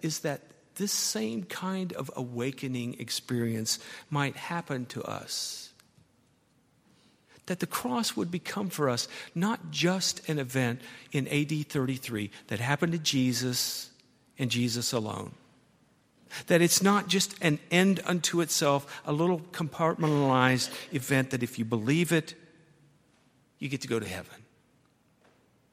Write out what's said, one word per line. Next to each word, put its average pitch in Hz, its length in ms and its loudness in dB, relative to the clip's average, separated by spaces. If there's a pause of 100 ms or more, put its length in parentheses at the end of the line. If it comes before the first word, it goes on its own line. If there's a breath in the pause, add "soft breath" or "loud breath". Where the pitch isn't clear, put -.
is 160 180 -2
that 143 220 -4 (320)
this 202 180 -2
same 220 520 -2
kind 185 500 -4
of 135 200 -6
awakening 123 840 -4
experience 113 800 -2 (320 loud breath)
might 143 260 0
happen 147 500 -4
to - 160 -8
us. - 680 -8 (1800 soft breath)
That 180 140 -2
the 170 60 -2
cross 247 480 -2
would 190 160 0
become 185 380 -4
for 147 220 2
us 123 180 0 (260 loud breath)
not 175 360 0
just 170 580 0
an 156 100 0
event 127 440 0 (300 loud breath)
in 139 180 0
A 147 160 2
D 151 160 -2
thirty-three 123 680 -2 (180 loud breath)
that 104 120 -2
happened 147 320 2
to 170 60 0
Jesus 127 920 0 (480)
and 127 120 0
Jesus 120 420 0
alone. 104 400 -2 (1120 loud breath)
That 170 160 6
it's 170 200 4
not 196 260 6
just 196 340 2
an 151 160 4 (120)
end 185 360 4
unto 170 340 0
itself, 143 640 0
a 151 80 -2
little 170 280 2 (120)
compartmentalized 143 1160 4 (240 loud breath)
event 131 360 2
that 123 120 -2
if - 160 -4
you 113 80 0
believe 131 440 2
it, 160 240 2 (1200)
you 123 100 -6
get 131 140 -4
to 131 60 -6
go 113 100 2
to 104 100 -4
heaven. 92 340 -10 (1300)